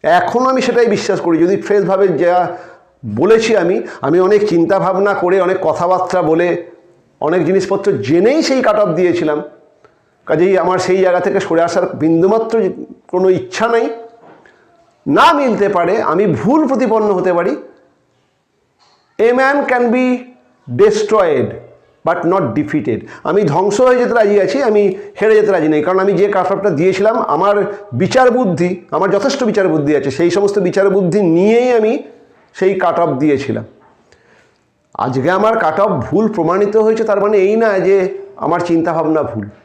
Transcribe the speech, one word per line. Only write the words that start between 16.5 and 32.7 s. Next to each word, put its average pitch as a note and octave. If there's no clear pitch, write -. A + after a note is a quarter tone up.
প্রতিপন্ন G#3+
হতে F3+
পারি। F3
A A3+
man C4+
can B3
be B3+
destroyed G#3
but F3
not F#3+
defeated। C#3+
আমি G3
ধ্বংস G3+
হয়ে B3+
যেতে A3+
রাজি G#3
আছি, A3
আমি G#3
হেরে A3
যেতে G#3
রাজি D#3+
নেই, D3+
কারণ F#3
আমি F#3+
যে F#3+
কাট F#3+
অফটা G3
দিয়েছিলাম, F#3+
আমার G3
বিচার B3
বুদ্ধি, F3+
আমার F3
যথেষ্ট C#4
বিচার G3
বুদ্ধি D3+
আছে, C#3
সেই F3
সমস্ত G3+
বিচার F#3+
বুদ্ধি F#3+
নিয়েই G#3+
আমি A3
সেই F#3+